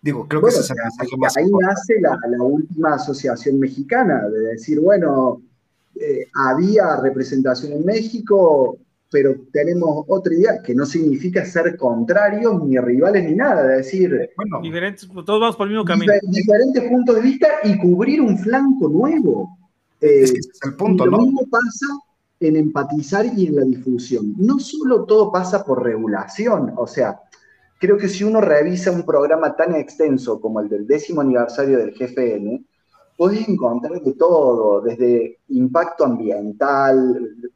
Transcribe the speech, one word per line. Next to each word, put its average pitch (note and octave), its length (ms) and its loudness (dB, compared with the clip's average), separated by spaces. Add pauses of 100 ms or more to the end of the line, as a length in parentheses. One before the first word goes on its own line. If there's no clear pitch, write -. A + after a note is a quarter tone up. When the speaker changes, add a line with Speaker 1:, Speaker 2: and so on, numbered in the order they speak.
Speaker 1:
Digo, C3+ 260 -4
creo D3+ 140 0
Speaker 2:
Bueno, A#3+ 140 4
Speaker 1:
que - 60 2
ese C3+ 120 -4
es - 40 -8
el - 20 -10
Speaker 2:
ahí, A2+ 60 -6
Speaker 1:
mensaje B2+ 320 -8
más - 200 0
Speaker 2:
ahí D#3 60 2
Speaker 1:
importante. F#3+ 320 2
Speaker 2:
nace G#3+ 260 0
la, A#2+ 360 -2
la B2 60 -2
última D#3 520 0
asociación C3+ 640 -4
mexicana, C#3 680 0
de G#2+ 120 -4
decir, A#2 400 -4
bueno, D3+ 640 2 (500)
eh, C#3+ 400 -4
había D#3 640 2
representación C3 760 -2
en D#3 120 -4
México, G3 920 2 (320)
pero C3+ 240 2 (160)
tenemos D#3 560 -2
otra F#3 260 0
idea, G3 300 2
que B2 100 -6
no C3+ 120 0
significa D#3+ 600 -2
ser E3+ 320 -2
contrarios, F#3 840 0
ni C3 160 0
rivales, D#3+ 460 2
ni D#3 100 0
nada, G3 380 2
es C3 120 0
decir, F3 520 0
Speaker 1:
Bueno. G3 240 -8
Speaker 3:
Diferentes, F3 460 -8
todos F#3 320 -4
vamos A3+ 160 0
por G3+ 120 -4
el G3+ 60 -4
mismo G#3+ 120 -2
camino. G3 280 2
Speaker 2:
difer-, G3 160 0
diferentes A#3 600 2
puntos B3 280 2
de A3 40 0
vista C4 260 2 (160)
y G#3 140 2
cubrir F#3 440 2
un A3 180 2
flanco B3 480 0
nuevo. F3+ 680 0 (420)
Speaker 1:
Es C#3 320 6
Speaker 2:
Eh, - 20 2
Speaker 1:
que B2 60 0
ese - 120 -12
es - 120 -20
el C#3 120 -6
punto, F#3 300 2
Speaker 2:
y F3+ 60 4
lo G3 60 4
Speaker 1:
¿no? A#3 80 6
Speaker 2:
mismo C4+ 220 0
pasa A#3+ 380 -2 (540)
en D#3 160 2
empatizar D3+ 680 -2
y G#3 220 0
en D3+ 100 0
la C3+ 80 2
difusión. A#2+ 760 -2
No A#3+ 180 2
solo C4 480 -2
todo G#3+ 260 4
pasa F3+ 320 -2
por B2+ 200 -2
regulación, A2+ 920 -2
o A#2+ 120 -4
sea, A2 320 -4 (580)
creo G3+ 200 4
que G3 100 -2
si F#3 160 -6
uno A3 180 2
revisa F3+ 500 2
un E3+ 140 -2
programa D3+ 500 0
tan E3+ 200 0
extenso C3+ 640 -2
como A2 220 -4
el G#2 80 -6
del G#2 180 -6
décimo D3+ 340 -2
aniversario C3 560 0
del A2+ 160 -2
G B2+ 120 -8
F A#2+ 300 -4
N, G#2 280 -8 (540)
podés G#3 300 0
encontrar D3+ 540 -4
de C#3 120 -2
todo, B2 680 2
desde A#2 580 0 (100)
impacto C3 560 0
ambiental A#2+ 1300 0 (200)